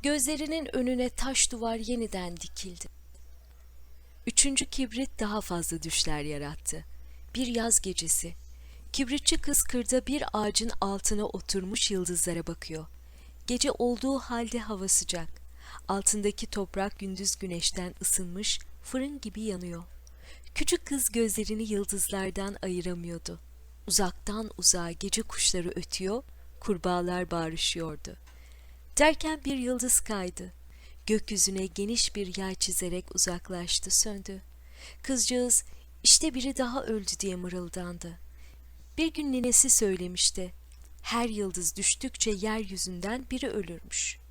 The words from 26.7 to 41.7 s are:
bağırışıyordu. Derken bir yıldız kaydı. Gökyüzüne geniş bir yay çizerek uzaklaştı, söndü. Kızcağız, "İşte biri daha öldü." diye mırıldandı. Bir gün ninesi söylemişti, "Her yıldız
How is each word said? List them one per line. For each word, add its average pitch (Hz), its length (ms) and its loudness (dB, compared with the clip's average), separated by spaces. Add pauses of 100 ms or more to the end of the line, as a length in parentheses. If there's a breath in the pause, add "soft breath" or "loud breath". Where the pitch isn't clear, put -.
bağırışıyordu. 165 880 -2 (800 soft breath)
Derken 311 460 6
bir 277 120 0
yıldız 247 440 4
kaydı. 180 520 -4 (540 soft breath)
Gökyüzüne 196 600 2
geniş 208 500 0
bir 190 200 -2
yay 190 180 -2
çizerek 185 600 0
uzaklaştı, 175 760 0
söndü. 196 520 2 (600 loud breath)
Kızcağız, 247 600 4 (380 loud breath)
"İşte - 320 8
biri 262 220 -2
daha 254 280 0
öldü." 208 260 0 (100)
diye 190 160 -2
mırıldandı. 175 840 -6 (800 soft breath)
Bir 320 160 2
gün 294 180 0
ninesi 247 380 6
söylemişti, 180 840 4 (500)
"Her 233 260 2
yıldız 190 480 0